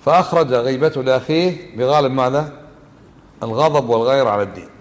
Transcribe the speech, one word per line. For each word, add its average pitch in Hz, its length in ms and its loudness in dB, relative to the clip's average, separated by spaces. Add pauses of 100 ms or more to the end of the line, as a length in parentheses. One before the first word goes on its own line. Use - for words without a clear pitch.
فأخرج 160 480 2
غيبته 131 500 0
لأخيه 151 720 -2
بغالب 135 340 2
ماذا؟ 135 420 -2 (880)
الغضب 127 460 0
والغير 123 380 2
على 104 160 0
الدين 98 240 -10 (140)